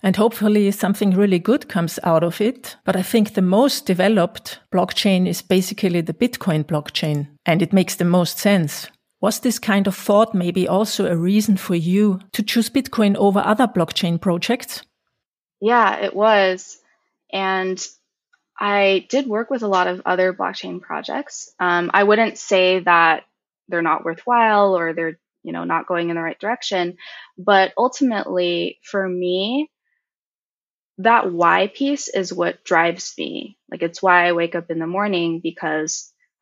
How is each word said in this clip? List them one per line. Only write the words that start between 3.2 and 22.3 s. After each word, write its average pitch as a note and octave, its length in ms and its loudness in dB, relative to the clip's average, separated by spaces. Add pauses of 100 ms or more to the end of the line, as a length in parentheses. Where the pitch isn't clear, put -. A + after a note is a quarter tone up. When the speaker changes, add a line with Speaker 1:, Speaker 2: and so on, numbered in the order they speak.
Speaker 1:
the G#3 60 0
most G3 460 2
developed F#3 720 0 (140)
blockchain F#3 560 2
is F3 140 -6
basically F#3 580 0
the E3 120 -4
Bitcoin E3 520 -2
blockchain. D3 640 -4 (180)
And E3+ 160 2
it E3+ 100 0
makes F#3 220 2
the F3+ 100 -2
most F3 360 0
sense. F#3 480 0 (320)
Was G#3+ 180 0
this A#3 220 -2
kind G3+ 260 0
of F#3+ 80 -2
thought A3 400 2
maybe F3+ 320 0
also G3+ 400 0
a F3 80 0
reason G3 420 2
for F#3 200 -2
you F#3 420 2 (140)
to - 100 -2
choose A3 260 0
Bitcoin G#3+ 460 0
over G3+ 240 2
other G#3+ 300 2
blockchain E3+ 520 -2
projects? F#3 600 -2 (800)
Speaker 2:
Yeah, A3 400 2
it G3+ 160 -4
was. G3 600 2 (540)
And F#3 480 -4 (800)
I G3+ 500 0
did C4+ 200 -2
work A3 220 -4
with B3 120 -4
a G#3+ 60 -4
lot F#3 180 2
of F3+ 180 -6
other F#3 280 0
blockchain F#3 480 -8
projects. - 680 -10 (120)
Um, F3 340 0
I G3+ 80 4
wouldn't G#3+ 360 2